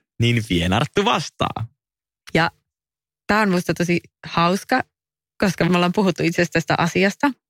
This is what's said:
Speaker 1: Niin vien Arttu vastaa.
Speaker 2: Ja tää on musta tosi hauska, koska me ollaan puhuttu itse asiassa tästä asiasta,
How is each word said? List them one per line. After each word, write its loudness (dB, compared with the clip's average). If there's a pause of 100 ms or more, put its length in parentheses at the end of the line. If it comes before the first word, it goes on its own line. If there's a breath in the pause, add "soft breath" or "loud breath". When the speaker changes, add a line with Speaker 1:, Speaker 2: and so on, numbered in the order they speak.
(200)
Speaker 1:
Niin 2
vien 0
Arttu 0
vastaa. -4 (680)
Speaker 2:
Ja 2 (760)
tää 2
on 2
musta 0
tosi 0 (260)
hauska, 0 (540)
koska 0
me 2
ollaan 2
puhuttu 0
itse 0
asiassa -8
tästä 0
asiasta, 0 (180)